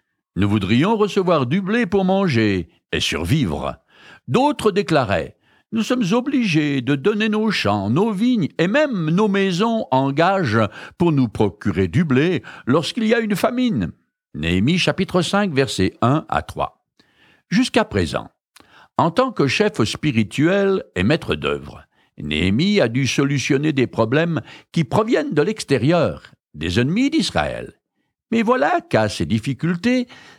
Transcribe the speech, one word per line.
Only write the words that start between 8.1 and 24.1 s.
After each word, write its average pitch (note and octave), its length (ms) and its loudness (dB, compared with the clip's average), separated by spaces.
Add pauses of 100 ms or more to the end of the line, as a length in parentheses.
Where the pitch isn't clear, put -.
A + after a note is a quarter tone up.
vignes G#3 460 0
et E3 100 2
même A3+ 400 0
nos G3 200 2
maisons G3 640 0
en C3+ 220 2
gage E3 460 2 (400)
pour E3+ 140 2
nous C3 160 2
procurer G2 600 0
du C#3+ 160 0
blé C#3+ 380 0 (240)
lorsqu'il E3+ 400 0
y A3 80 2
a A#3 60 2
une G#3 160 -2
famine. » A3+ 540 0 (440)
Néhémie F#2 440 0
chapitre F3+ 440 0
cinq, G3 300 -2
versets B2+ 500 0
un C3+ 260 0
à D2+ 140 -2
trois. - 440 -10 (640)
Jusqu'à A3+ 360 2
présent, E2+ 460 -4 (640)
en D#3+ 140 2
tant B3+ 200 2
que D3+ 160 0
chef G3+ 380 0
spirituel D#3 1000 0 (120)
et F2+ 60 2
maître C#3 320 0
d'œuvre, C#2+ 500 -6 (320)
Néhémie G2 640 0
a B2+ 80 2
dû B2+ 180 -2
solutionner C#3+ 640 0
des C3 140 0
problèmes D3 540 -2 (300)